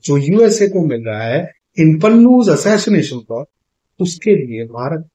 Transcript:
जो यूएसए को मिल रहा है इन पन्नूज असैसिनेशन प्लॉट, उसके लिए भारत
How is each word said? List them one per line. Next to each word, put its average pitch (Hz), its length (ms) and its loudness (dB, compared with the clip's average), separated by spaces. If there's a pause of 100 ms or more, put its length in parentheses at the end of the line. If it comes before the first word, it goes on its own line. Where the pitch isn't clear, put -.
जो 147 120 -2
यूएसए 202 520 2
को 190 180 -2
मिल 120 180 -4
रहा 110 180 -6
है 120 180 -2 (380)
इन 160 220 4
पन्नूज 233 480 4
असैसिनेशन 180 680 0
प्लॉट, 113 280 -12 (540)
उसके 190 360 -2
लिए 117 280 -6
भारत 135 500 -10